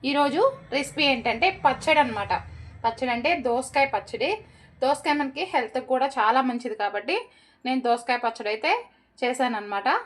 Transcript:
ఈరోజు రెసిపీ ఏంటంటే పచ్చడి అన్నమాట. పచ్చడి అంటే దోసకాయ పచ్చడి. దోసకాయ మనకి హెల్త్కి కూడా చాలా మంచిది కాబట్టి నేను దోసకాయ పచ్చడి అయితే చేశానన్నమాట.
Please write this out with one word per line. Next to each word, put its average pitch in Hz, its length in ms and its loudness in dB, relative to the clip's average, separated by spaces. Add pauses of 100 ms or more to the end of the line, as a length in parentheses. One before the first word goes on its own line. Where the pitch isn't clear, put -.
ఈరోజు 285 340 2 (320)
రెసిపీ 285 280 -2 (100)
ఏంటంటే 240 340 0 (180)
పచ్చడి 294 380 4
అన్నమాట. 214 300 -2 (520)
పచ్చడి 233 300 -2
అంటే 240 160 0 (160)
దోసకాయ 254 480 2
పచ్చడి. 226 360 -2 (520)
దోసకాయ 285 380 2
మనకి 277 220 -4 (120)
హెల్త్కి 254 360 -2
కూడా 262 160 2 (120)
చాలా 233 300 4
మంచిది 240 340 -4
కాబట్టి 208 340 -2 (500)
నేను 254 200 0
దోసకాయ 240 380 2
పచ్చడి 226 280 -2
అయితే 220 180 0 (500)
చేశానన్నమాట. 226 680 -2 (180)